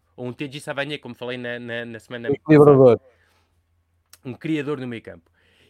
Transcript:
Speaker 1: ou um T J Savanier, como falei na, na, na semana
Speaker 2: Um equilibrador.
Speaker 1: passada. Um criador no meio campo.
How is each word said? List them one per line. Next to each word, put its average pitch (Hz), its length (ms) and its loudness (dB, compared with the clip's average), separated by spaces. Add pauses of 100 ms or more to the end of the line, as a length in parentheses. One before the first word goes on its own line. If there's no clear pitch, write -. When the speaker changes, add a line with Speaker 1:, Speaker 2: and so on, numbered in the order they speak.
(160)
Speaker 1:
ou 123 100 -12
um 123 80 -8
T 147 140 -10
J 139 140 -14
Savanier, 143 380 -8
como 120 140 -16
falei 123 240 -10
na, 120 220 -10
na, 117 260 -10
na 117 140 -14
semana 117 300 -12
Speaker 2:
Um - 40 0
equilibrador. 139 640 6
Speaker 1:
passada. - 160 -14 (1120)
Um 127 80 -10
criador 147 460 -6
no 127 80 -10
meio 117 140 -10
campo. 87 280 -20 (400)